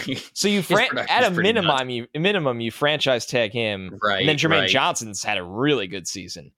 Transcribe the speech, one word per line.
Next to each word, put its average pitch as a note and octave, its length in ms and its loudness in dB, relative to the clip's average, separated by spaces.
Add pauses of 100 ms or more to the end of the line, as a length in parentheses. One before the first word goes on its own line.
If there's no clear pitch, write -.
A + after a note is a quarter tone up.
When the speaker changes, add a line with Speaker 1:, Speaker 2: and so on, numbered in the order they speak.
Speaker 1:
<laughs> - 260 -8
Speaker 2:
So - 140 0
you G3+ 100 4
Speaker 1:
His F3 100 0
Speaker 2:
fran-, G#3+ 220 4
Speaker 1:
production's F3 360 0
Speaker 2:
at F#3+ 60 2
a - 40 -2
Speaker 1:
pretty F3 140 2
Speaker 2:
minimum, D#3 380 2
Speaker 1:
nuts. B2+ 40 -8
Speaker 2:
you, A#2+ 160 -6 (120)
minimum, D#3 420 0
you A2+ 100 -2
franchise C#3+ 540 2
tag A2+ 260 0
him. G2 500 -4
Speaker 1:
Right, G2 200 2
Speaker 2:
And C#3+ 80 4
then D3+ 80 2
Jermaine D#3+ 240 2
Speaker 1:
right. F#2 80 0
Speaker 2:
Johnson's A#2+ 540 0
had G#2+ 140 -2
a F2+ 60 -4
really A2+ 440 0
good F#2 200 -10
season. F#2 500 -12